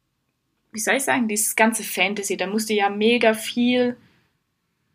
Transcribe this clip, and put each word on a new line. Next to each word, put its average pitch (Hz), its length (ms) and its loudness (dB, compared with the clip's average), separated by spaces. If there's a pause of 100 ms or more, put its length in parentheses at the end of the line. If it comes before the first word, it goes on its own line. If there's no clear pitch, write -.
(720)
wie 220 80 -10
soll 220 160 0
ich 269 80 -2
sagen, 262 240 0
dieses 208 260 -2
ganze 226 300 2
Fantasy, 196 520 -2
da 185 120 -2
musst 214 200 -2
du 220 60 0
ja 202 160 2
mega 220 440 2
viel 247 640 0 (1000)